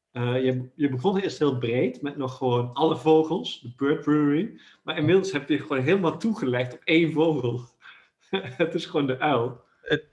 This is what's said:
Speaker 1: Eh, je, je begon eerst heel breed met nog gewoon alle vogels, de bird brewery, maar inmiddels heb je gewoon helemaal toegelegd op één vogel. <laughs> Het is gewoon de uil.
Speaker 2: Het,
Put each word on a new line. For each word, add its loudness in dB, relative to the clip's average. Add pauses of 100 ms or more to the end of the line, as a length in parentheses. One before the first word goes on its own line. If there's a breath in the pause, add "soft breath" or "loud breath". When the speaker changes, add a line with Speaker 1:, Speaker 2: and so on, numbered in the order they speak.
(120)
Speaker 1:
Eh, -2
je, -2
je 0
begon 0
eerst -4
heel 2
breed -2
met -8
nog -6
gewoon 0
alle 0
vogels, 2
de -16
bird 0
brewery, 2 (240 loud breath)
maar -8
inmiddels 2
heb -4
je 2
gewoon -2
helemaal 2
toegelegd -2
op -20
één 4
vogel. 0 (720 loud breath)
<laughs> -2 (180)
Het 0
is -4
gewoon -2
de -4
uil. -2 (180)
Speaker 2:
Het, -2